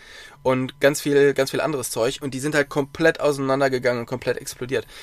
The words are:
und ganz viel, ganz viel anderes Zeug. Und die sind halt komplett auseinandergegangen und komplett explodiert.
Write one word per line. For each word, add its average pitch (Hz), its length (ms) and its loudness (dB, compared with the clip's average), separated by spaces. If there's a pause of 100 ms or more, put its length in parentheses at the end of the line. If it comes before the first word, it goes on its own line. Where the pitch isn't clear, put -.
(420)
und 131 380 -2
ganz 147 200 4
viel, 143 340 4
ganz 135 160 0
viel - 100 -2
anderes 139 300 -4
Zeug. 123 320 -2
Und 139 100 -6
die 131 80 -8
sind 151 140 -4
halt 143 140 2
komplett 156 520 0
auseinandergegangen 135 800 0
und 117 60 -8
komplett - 320 -4
explodiert. 127 480 -6 (160)